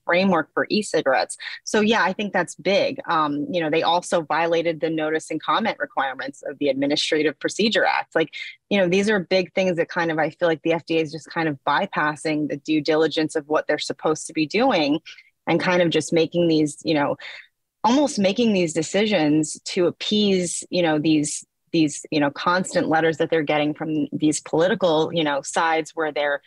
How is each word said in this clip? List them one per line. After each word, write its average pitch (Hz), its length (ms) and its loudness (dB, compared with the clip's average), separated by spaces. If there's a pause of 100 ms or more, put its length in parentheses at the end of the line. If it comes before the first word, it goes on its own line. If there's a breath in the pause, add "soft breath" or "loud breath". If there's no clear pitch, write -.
framework 175 480 2
for 139 160 -2
e-cigarettes. 147 720 0 (260 loud breath)
So 220 160 0
yeah, 214 220 2
I 185 100 0
think 208 220 -6
that's 175 200 -2
big. 170 540 0
Um, 147 420 0
you 175 120 -2
know, 151 80 -2
they 160 120 2
also 175 380 0
violated 165 600 0
the 165 100 -2
notice 156 400 -4
and 156 120 -6
comment 185 360 -2
requirements 135 680 -6
of 139 120 -10
the 143 100 0
Administrative 147 720 0
Procedure 196 460 0
Act. - 280 -2
Like, 160 200 0 (340 loud breath)
you 202 80 0
know, 185 140 4
these 196 180 2
are 214 120 2
big 185 340 0
things 185 240 0
that 165 100 0
kind 170 220 -2
of, 156 80 -2
I 156 100 2
feel 170 200 -2
like 160 120 0
the 160 140 0
F 165 100 -4
D 165 140 0
A - 20 2
is 156 120 -4
just - 180 -14
kind 165 180 -2
of 143 180 -4
bypassing 151 840 -2
the 143 80 -6
due 156 240 0
diligence 156 540 0
of 147 120 -4
what 151 180 0
they're 151 120 0
supposed - 480 -4
to - 80 -14
be 156 100 0
doing 165 560 0 (460 loud breath)
and 160 140 0
kind 180 200 2
of 170 80 4
just 156 240 0
making 170 340 2
these, 156 380 2
you 165 80 0
know, 143 240 0 (640 loud breath)
almost 262 360 2
making 208 340 2
these 175 220 2
decisions 160 880 0
to 175 220 0
appease, 190 840 0
you 180 140 0
know, 156 160 2
these, 151 440 2 (300)
these, 156 380 0
you 151 100 0
know, 143 100 2
constant 180 560 -2
letters 160 300 2
that 165 140 -2
they're 165 120 2
getting 147 300 0
from 156 400 -4
these 151 280 0
political, 160 720 2
you 165 140 -2
know, 143 160 0
sides 160 540 0
where 156 180 -4
they're 143 340 -2